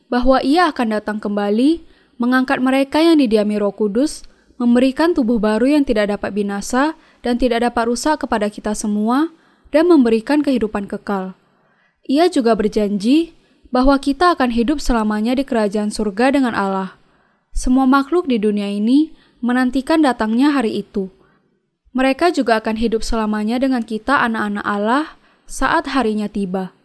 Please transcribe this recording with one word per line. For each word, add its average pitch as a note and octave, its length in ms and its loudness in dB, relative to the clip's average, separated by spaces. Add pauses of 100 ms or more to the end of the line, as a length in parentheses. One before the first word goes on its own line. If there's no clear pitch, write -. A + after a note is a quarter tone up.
bahwa B3+ 340 2
Ia D#4+ 300 2
akan A3 240 -4
datang G#3+ 240 -6
kembali, G#3+ 640 0 (320)
mengangkat B3+ 480 0
mereka C4+ 400 0
yang E4 160 6
didiami G#3 400 2
Roh G3+ 160 -2
Kudus, A3 480 -2 (320)
memberikan B3+ 560 2
tubuh B3 240 0
baru G#3+ 320 0
yang D4 160 4
tidak G#3 320 0
dapat G3+ 160 -6
binasa G#3 640 -2 (240)
dan A#3+ 160 -2
tidak A#3+ 320 0
dapat A#3 240 -2
rusak D4+ 320 -2
kepada G#3+ 240 -2
kita G#3+ 240 -6
semua, A3 580 0 (400)
dan E4 220 4
memberikan A#3+ 480 4
kehidupan G#3+ 480 -2
kekal. F#3+ 480 -8 (720)
Ia E4 240 2
juga A#3 240 2
berjanji G#3+ 800 0 (320)
bahwa C4+ 320 2
kita C#4 320 2
akan B3+ 240 0
hidup A#3+ 240 0
selamanya A3 560 -2
di A#3 80 0
kerajaan G#3 480 -2
surga A3 480 0
dengan B3 160 0
Allah. F#3+ 400 -4 (560)
Semua C4 320 0
makhluk C#4 480 0
di A#3 80 0
dunia G#3 320 -2
ini B3 400 2 (320)
menantikan B3+ 560 0
datangnya B3 560 2
hari A3 240 -2
itu. G3 320 -8 (800)
Mereka C4 400 0
juga A#3 320 0
akan A3 160 -4
hidup A3 240 -2
selamanya G#3+ 560 -2
dengan C4 240 -2
kita, A3+ 400 -2
anak-anak G#3+ 420 -4
Allah, G#3+ 400 0 (380)
saat C#4+ 480 -4
harinya G#3+ 400 -2
tiba. F#3+ 400 -6 (140)